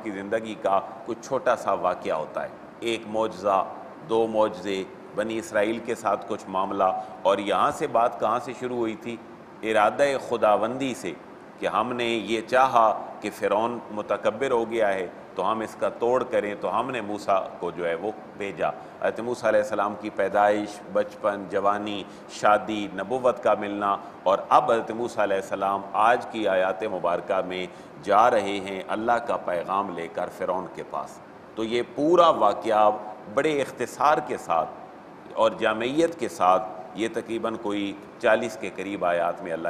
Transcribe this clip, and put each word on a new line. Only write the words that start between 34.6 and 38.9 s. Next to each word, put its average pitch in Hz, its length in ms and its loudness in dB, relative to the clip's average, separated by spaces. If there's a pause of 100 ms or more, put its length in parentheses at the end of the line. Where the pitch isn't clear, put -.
اور - 260 4
جامعیت 127 600 0
کے 110 100 -2
ساتھ، 104 340 4 (320)
یہ 104 180 -2
تقریباً 113 420 -4
کوئی 101 380 -4 (280)
چالیس 113 400 2
کے 98 140 -6
قریب 95 300 -4